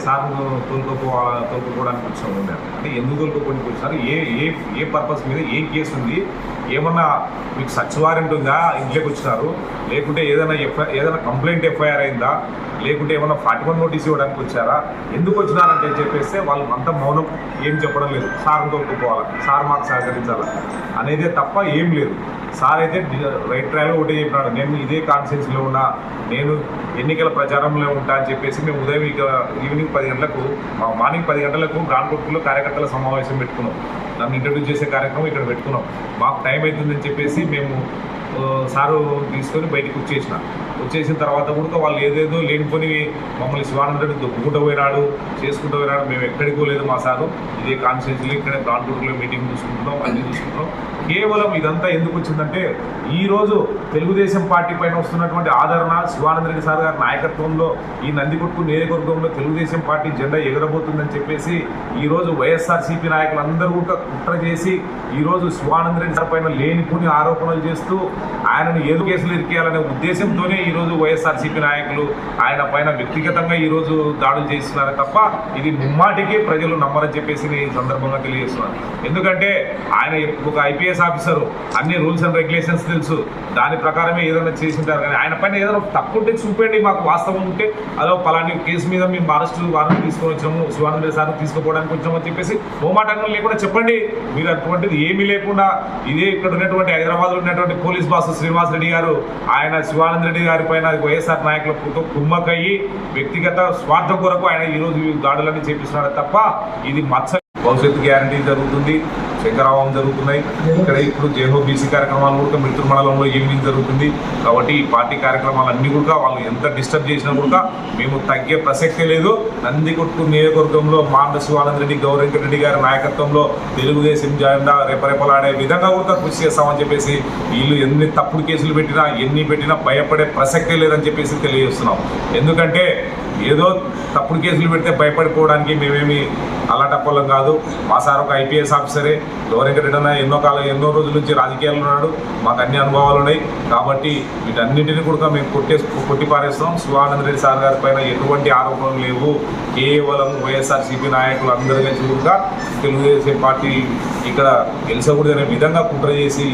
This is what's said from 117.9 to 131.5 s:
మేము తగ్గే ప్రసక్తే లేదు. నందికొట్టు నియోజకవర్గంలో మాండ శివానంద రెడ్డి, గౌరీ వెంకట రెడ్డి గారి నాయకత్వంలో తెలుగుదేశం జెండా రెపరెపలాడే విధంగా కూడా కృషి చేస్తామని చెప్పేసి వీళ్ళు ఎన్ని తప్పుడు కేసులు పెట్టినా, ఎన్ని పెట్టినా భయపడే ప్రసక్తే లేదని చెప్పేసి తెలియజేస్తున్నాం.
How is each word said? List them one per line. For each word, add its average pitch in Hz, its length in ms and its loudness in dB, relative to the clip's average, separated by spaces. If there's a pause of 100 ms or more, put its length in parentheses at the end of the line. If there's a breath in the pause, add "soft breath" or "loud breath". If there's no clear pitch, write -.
మేము 135 180 0 (140)
తగ్గే 135 240 0 (100)
ప్రసక్తే 160 480 2
లేదు. 165 180 4 (340)
నందికొట్టు 160 580 0 (100)
నియోజకవర్గంలో 151 680 6 (140)
మాండ 143 200 4 (120)
శివానంద 143 360 2
రెడ్డి, 143 220 0
గౌరీ 143 160 4
వెంకట 143 240 2
రెడ్డి 143 200 2
గారి 139 220 4
నాయకత్వంలో 143 560 2 (340)
తెలుగుదేశం 147 540 2 (100)
జెండా 139 340 4 (160)
రెపరెపలాడే 139 600 4 (120)
విధంగా 180 340 4
కూడా 190 260 2
కృషి 151 220 -2
చేస్తామని 147 340 4
చెప్పేసి 143 360 2 (360)
వీళ్ళు 135 240 2 (100)
ఎన్ని 151 220 4 (100)
తప్పుడు 160 320 0
కేసులు 156 300 0
పెట్టినా, 151 260 2 (200)
ఎన్ని 151 260 2
పెట్టినా 151 240 2 (120)
భయపడే 147 360 4 (140)
ప్రసక్తే 160 460 2
లేదని 151 240 4
చెప్పేసి 147 280 0 (100)
తెలియజేస్తున్నాం. 123 540 2 (420)